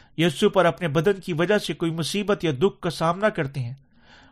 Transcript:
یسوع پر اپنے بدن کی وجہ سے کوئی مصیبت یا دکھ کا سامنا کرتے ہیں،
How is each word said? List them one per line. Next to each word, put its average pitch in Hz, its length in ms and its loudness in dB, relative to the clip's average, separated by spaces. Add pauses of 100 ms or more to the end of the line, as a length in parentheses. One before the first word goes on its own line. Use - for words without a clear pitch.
(180)
یسوع 175 320 2
پر 185 140 4
اپنے 170 240 0
بدن 165 320 0
کی 180 120 -6
وجہ 180 260 2
سے 175 160 -6
کوئی 165 160 -4
مصیبت 185 540 -2
یا 156 140 2
دکھ 196 220 0
کا 180 100 -4
سامنا 175 380 0
کرتے 143 320 -4
ہیں، 123 140 -8 (580)